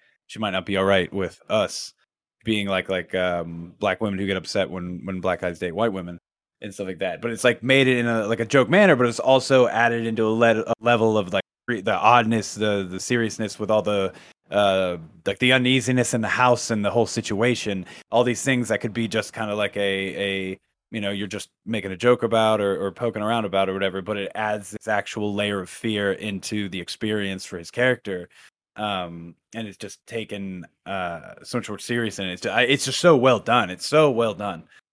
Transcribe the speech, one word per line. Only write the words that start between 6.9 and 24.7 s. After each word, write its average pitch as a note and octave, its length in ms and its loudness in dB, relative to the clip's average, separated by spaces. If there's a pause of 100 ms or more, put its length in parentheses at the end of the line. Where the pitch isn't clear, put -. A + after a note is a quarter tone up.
that. F2 220 -4
But A#2 100 -4
it's, A2 120 -4
like, A#2+ 180 2
made C3+ 260 4
it B2+ 100 4
in A#2+ 100 0
a, A2+ 180 0
like, A2 140 0
a A#2 60 -2
joke B2+ 240 4
manner, F#3 260 8
but B2 100 4
it's A#2 140 -2
also C3 480 6
added A#2 380 2
into A2+ 200 0
a A2 60 2
le-, A2+ 300 4
a A2+ 180 -2
level A2+ 380 4
of, F2+ 160 -2
like, G2 100 0 (240)
re-, A2+ 140 -2
the G2 140 0
oddness, A2+ 600 4
the, G#2 340 0
the F#2 100 -8
seriousness A2+ 600 -2
with G#2 100 -2
all G#2+ 120 4
the, G2 320 0 (360)
uh, F#2+ 480 2 (280)
like, G2 140 -4
the B2+ 120 4
uneasiness B2+ 640 2
in A#2 80 0
the G#2+ 60 -2
house B2 440 2
and G#2+ 140 0
the G2 60 0
whole A#2 160 2
situation, G#2 800 -2 (260)
all A#2+ 120 4
these A#2+ 200 -2
things B2 260 0
that G#2+ 100 0
could A2 140 -6
be A2+ 160 -2
just G#2+ 240 -4
kinda G#2+ 200 -6
like G#2 220 -4
a, G#2 60 -2 (720)
a, F#2+ 80 -10 (300)
you A2+ 120 -8
know, G2+ 100 -4
you're G2+ 160 -6
just G2 220 -10 (160)
making G2+ 260 -6
a F#2 60 -8
joke A#2+ 260 4
about A2 380 2
or, G2 200 0
or G2 120 -4
poking A2+ 280 -6
around A2 220 0
about F#2+ 240 0
or F#2+ 60 -4
whatever, F#2+ 280 -2
but G#2 140 -6
it G2 200 -6
adds G#2+ 360 -4